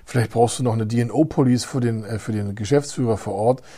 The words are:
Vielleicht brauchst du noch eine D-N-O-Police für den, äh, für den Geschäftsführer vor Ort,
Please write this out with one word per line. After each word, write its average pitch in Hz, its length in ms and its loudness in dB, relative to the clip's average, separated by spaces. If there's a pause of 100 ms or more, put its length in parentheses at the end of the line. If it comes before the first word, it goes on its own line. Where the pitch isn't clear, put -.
Vielleicht 117 260 -2
brauchst 117 260 2
du 127 60 -2
noch 117 100 2
eine 110 140 -2
D-N-O-Police 123 800 2
für 135 140 -4
den, 113 240 0
äh, 107 140 -6
für - 140 -6
den 101 240 -4
Geschäftsführer 117 600 0
vor 98 180 -6
Ort, 117 260 2 (160)